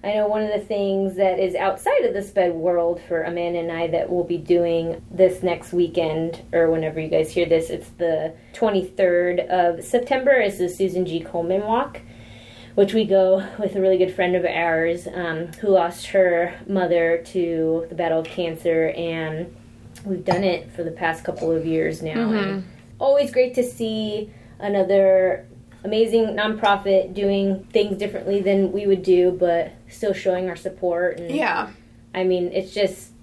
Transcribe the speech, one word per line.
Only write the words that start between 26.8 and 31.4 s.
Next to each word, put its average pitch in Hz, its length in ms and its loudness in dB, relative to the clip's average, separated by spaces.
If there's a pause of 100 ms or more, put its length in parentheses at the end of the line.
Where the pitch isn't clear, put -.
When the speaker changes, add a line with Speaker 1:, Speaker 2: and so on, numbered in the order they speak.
Speaker 1:
doing 196 600 0
things 202 260 2
differently 202 420 -2
than 190 320 2
we 208 140 -2
would 190 160 2
do, 180 300 6
but 170 400 0 (160)
still 202 260 -4
showing 185 340 -2
our 170 80 -6
support. 180 640 -2
And 170 160 -10
Speaker 2:
Yeah. 202 360 -2 (440)